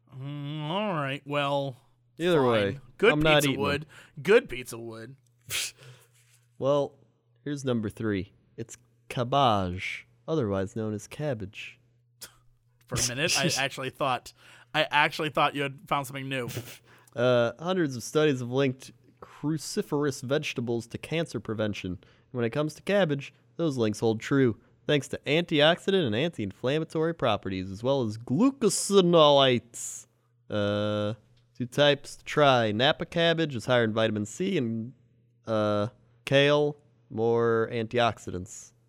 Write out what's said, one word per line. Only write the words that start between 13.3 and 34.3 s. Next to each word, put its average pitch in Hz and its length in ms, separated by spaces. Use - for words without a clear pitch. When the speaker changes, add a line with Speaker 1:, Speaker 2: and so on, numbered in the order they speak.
Speaker 1:
I 139 200
Speaker 2:
<laughs> - 0
Speaker 1:
actually 131 320
thought, 127 420
I 151 160
actually 151 400
thought 147 240
you 143 80
had 139 240
found 143 200
something 135 220
new. 127 260
<laughs> - 40
Speaker 2:
Uh, 120 440
hundreds 170 340
of 117 80
studies 151 380
have 120 100
linked 131 400
cruciferous 147 1000
vegetables 120 680
to - 100
cancer 160 400
prevention. 104 580
When 120 120
it 113 60
comes 151 240
to - 80
cabbage, 160 500
those 156 200
links 107 240
hold 113 180
true, 135 380
thanks 147 180
to - 180
antioxidant 165 840
and 104 80
anti-inflammatory 156 960
properties, 98 560
as 101 140
well 135 180
as 110 160
glucosinolates. 143 1040
Uh, 104 640
two 123 100
types 147 500
to - 80
try. 127 480
Napa 139 340
cabbage 165 480
is 110 120
higher 123 180
in 110 80
vitamin 107 340
C 185 320